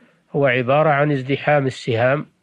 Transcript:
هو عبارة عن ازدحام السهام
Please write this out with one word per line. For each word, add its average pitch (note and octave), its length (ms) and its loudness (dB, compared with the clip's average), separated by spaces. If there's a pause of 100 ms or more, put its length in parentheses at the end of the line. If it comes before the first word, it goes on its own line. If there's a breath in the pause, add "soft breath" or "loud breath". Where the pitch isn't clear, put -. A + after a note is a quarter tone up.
(320 soft breath)
هو C#3 140 0
عبارة C3 440 2
عن D3 220 2
ازدحام C#3 540 0
السهام B2+ 600 -2 (160)